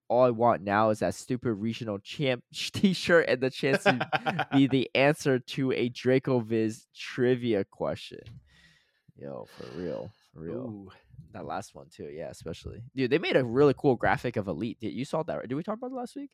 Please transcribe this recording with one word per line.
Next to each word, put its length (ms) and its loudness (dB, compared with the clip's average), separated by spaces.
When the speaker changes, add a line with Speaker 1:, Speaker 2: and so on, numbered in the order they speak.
Speaker 1:
All 160 6
I 60 6
want 320 2
now 280 4
is 80 0
that 160 0
stupid 400 -4
regional 440 -6
champ 500 -4
<laughs> 40 -20
t-shirt 720 2
and 140 2
the 80 2
chance 360 0
to 640 0
Speaker 2:
<laughs> 40 -10
Speaker 1:
be 140 6
the 280 0
answer 440 4
to 340 -4
a 160 0
Draco 520 2
Viz 540 -2
trivia 680 0
question." 560 -8
Yo, 300 -12
for 100 -16
real. 300 -6
For 60 -18
real. 180 -10
Speaker 2:
Ooh. 320 -12
Speaker 1:
That 140 -14
last 300 -10
one 140 -20
too, 220 -14
yeah, 160 -10
especially. 540 -12
Dude, 140 0
they 80 4
made 180 4
a 80 6
really 320 6
cool 180 4
graphic 420 0
of 120 -4
Elite. 320 -4
Did, 120 -6
you 120 -6
saw 180 -4
that, 140 -6
right? 120 -8
Did 60 -4
we 80 -6
talk 140 -6
about 160 -10
it 20 -10
last 220 -10
week? 180 -12